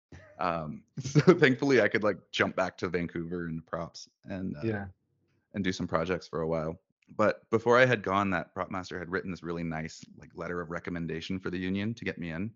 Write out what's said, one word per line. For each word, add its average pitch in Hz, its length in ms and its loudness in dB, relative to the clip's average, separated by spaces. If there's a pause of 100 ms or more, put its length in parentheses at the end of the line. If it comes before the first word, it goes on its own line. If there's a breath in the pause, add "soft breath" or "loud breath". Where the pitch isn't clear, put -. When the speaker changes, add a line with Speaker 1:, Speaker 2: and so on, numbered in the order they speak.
(120)
Speaker 1:
<laughs> - 280 -20
Speaker 2:
Um, 80 520 -4
<laughs> - 80 -12
so 143 220 4 (140)
thankfully, 139 460 6
I 107 80 6
could, 107 140 2
like, 101 280 -2
jump 98 260 0
back 92 220 0
to 95 100 -2
Vancouver 85 580 -4
and 80 200 -6
props 82 420 -8 (160)
and, 92 320 -6
uh, - 40 -12
Speaker 1:
Yeah. 104 260 -4 (680)
Speaker 2:
and 101 100 -4
do 92 100 0
some - 140 -4
projects 85 400 -2
for 82 140 -4
a 80 60 -2
while. 80 340 -2 (280)
But - 420 2
before 120 280 4
I 131 60 8
had 117 180 4
gone, 98 280 0
that 85 240 -2
prop 92 160 -4
master 90 280 -8
had 85 120 -8
written 92 200 -2
this 78 120 -8
really 85 200 -6
nice, 80 400 -6 (140)
like, 67 180 -20
letter 87 260 -6
of 82 100 -8
recommendation 85 680 -6
for - 120 -8
the 90 80 -4
union 101 360 -2
to - 100 -10
get 92 140 -6
me 85 120 -6
in. 95 240 -6